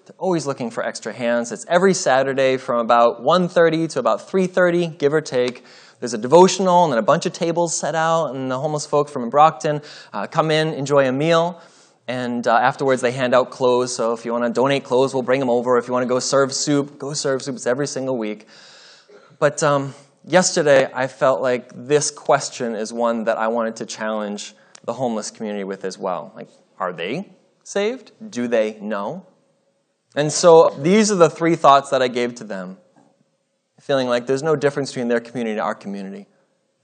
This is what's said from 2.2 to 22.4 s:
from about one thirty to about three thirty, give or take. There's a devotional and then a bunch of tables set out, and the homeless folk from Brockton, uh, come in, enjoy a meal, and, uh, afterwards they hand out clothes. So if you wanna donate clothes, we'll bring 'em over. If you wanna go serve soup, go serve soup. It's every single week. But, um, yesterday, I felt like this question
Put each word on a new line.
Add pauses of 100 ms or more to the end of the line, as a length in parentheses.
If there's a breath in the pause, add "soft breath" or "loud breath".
from
about
one
thirty
to
about
three
thirty,
give
or
take. (340 loud breath)
There's
a
devotional
and
then
a
bunch
of
tables
set
out,
and
the
homeless
folk
from
Brockton, (320 loud breath)
uh,
come
in,
enjoy
a
meal, (480 loud breath)
and,
uh,
afterwards
they
hand
out
clothes.
So
if
you
wanna
donate
clothes,
we'll
bring
'em
over.
If
you
wanna
go
serve
soup,
go
serve
soup.
It's
every
single
week. (920 loud breath)
But,
um, (340 loud breath)
yesterday,
I
felt
like
this
question